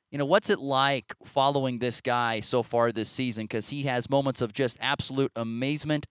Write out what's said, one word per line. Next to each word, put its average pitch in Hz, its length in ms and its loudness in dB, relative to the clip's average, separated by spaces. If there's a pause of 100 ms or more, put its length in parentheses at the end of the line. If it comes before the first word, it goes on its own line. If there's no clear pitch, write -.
(120)
You 143 60 -8
know, 143 80 0
what's 196 240 2
it 202 80 2
like 135 560 0 (100)
following 135 540 2
this 120 240 -2
guy 120 380 0
so 120 220 2
far 117 300 2
this 110 160 -2
season? 113 400 -4
'Cause 110 220 -4
he 143 140 -6
has 123 260 -2
moments 139 320 0
of 110 100 -2
just 127 260 0
absolute 135 560 -2
amazement 135 760 -2